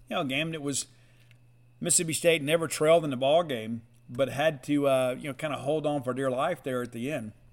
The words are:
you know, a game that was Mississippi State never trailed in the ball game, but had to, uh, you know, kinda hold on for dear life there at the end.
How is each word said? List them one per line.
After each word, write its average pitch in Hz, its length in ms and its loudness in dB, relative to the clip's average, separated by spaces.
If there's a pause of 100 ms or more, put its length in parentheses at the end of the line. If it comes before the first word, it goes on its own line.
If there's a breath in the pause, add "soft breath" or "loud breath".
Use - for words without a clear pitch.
you - 60 -6
know, 185 60 0
a 156 40 -4
game 143 260 -2
that 156 100 -8
was 139 240 -4 (920 soft breath)
Mississippi 170 340 0
State 165 280 4
never 160 260 0
trailed 156 360 4
in 151 60 -2
the 131 80 -2
ball 143 260 4
game, 117 380 -6 (280)
but 123 200 0
had 143 340 0
to, 143 240 2
uh, 131 300 2
you 123 120 -8
know, 135 40 -8
kinda 147 240 -6
hold 147 280 -2
on 147 180 0
for 123 100 -2
dear 135 160 0
life 147 340 -2
there 127 180 -4
at 123 100 -8
the 123 200 -6
end. 110 200 -8 (220)